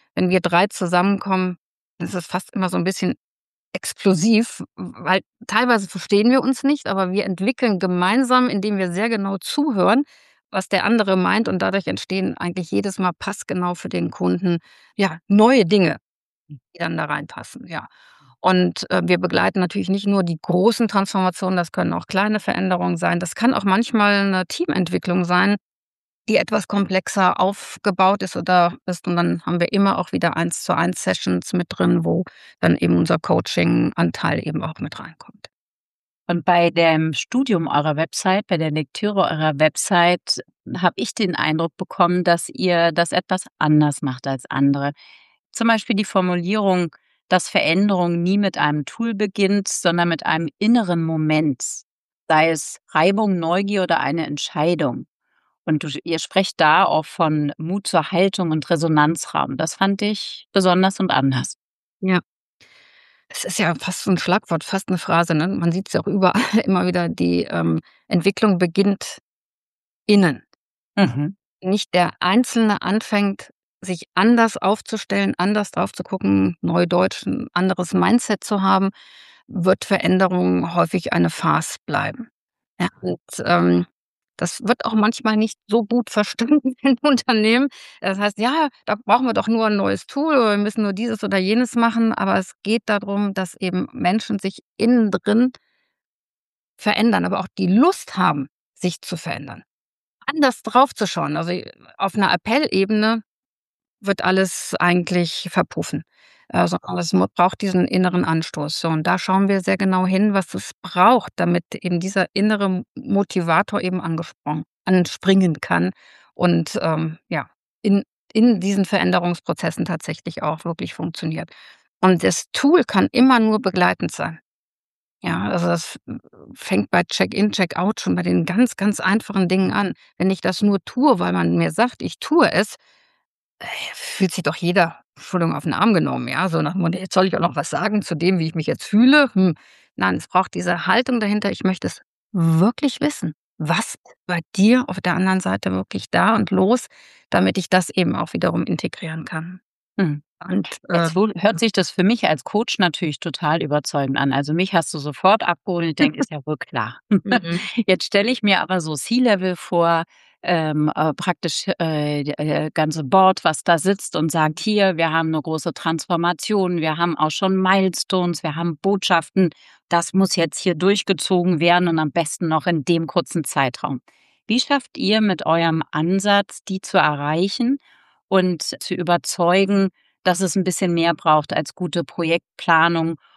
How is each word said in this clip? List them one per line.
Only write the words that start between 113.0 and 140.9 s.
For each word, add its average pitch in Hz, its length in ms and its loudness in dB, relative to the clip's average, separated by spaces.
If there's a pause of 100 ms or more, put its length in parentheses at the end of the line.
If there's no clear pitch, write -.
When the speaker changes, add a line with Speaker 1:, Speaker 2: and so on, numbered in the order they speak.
Speaker 1:
eben 185 200 -4
angesprungen, 160 640 -6 (200)
anspringen 185 760 2
kann 175 320 -2 (420)
und, 170 480 0
ähm, 160 360 -4 (100)
ja, 151 200 -6 (340)
in, 202 200 2 (300)
in 220 280 4
diesen 196 240 2
Veränderungsprozessen 175 1040 -2
tatsächlich - 560 -8
auch 160 220 -6
wirklich 170 300 -6
funktioniert. 165 560 -6 (520)
Und 185 200 4
das 185 300 0
Tool 294 320 4
kann 202 280 0
immer 254 280 6
nur 220 200 2
begleitend 180 520 0
sein. 160 280 -8 (840)
Ja, 185 260 -4
also 175 180 0
das 170 300 -4 (540)
fängt - 380 -2
bei 175 140 2
Check-in, 196 480 0
Check-out 185 480 -2
schon 185 160 -2
bei 180 60 -2
den 180 220 0
ganz, 202 320 0
ganz 202 220 -2
einfachen 196 500 0
Dingen 185 240 2
an. 196 220 -2 (240)
Wenn 190 120 2
ich 190 100 -2
das 190 220 -2
nur 202 220 2
tue, 247 360 2
weil 175 120 0
man 175 240 2
mir 165 140 2
sagt, 226 320 -2
ich - 160 -8
tue 302 340 2
es, - 220 0 (840)
äh, - 60 -14 (280)
fühlt - 380 -2
sich 175 120 -6
doch 170 120 -2
jeder, 175 440 0 (160)
Entschuldigung, 170 380 -2
auf 147 100 -8
den 151 100 -2
Arm 208 200 4
genommen, 131 340 0
ja, 147 200 -2
so 160 140 0
nach 156 100 -2
dem 185 100 -2
Motto, 170 160 0
„Jetzt 190 160 -10
soll 190 120 4
ich 180 100 -2
auch - 40 -2
noch 156 160 -2
was 143 140 -4
sagen 202 320 -2
zu - 140 -4
dem, 175 220 0
wie 160 80 -2
ich 165 80 -8
mich 160 120 -4
jetzt - 180 -4
fühle?“ 262 500 4
Hm. 185 200 4 (420)
Nein, 185 200 -2
es 170 120 -10
braucht - 260 0
diese 175 320 -4
Haltung 247 340 0